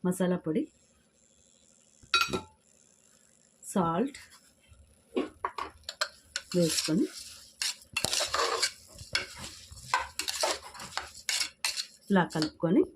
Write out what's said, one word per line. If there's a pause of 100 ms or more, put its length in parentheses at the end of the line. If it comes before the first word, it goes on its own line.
మసాలా
పొడి, (3000)
సాల్ట్ (2250)
వేసుకొని (4000)
ఇలా
కలుపుకొని (140)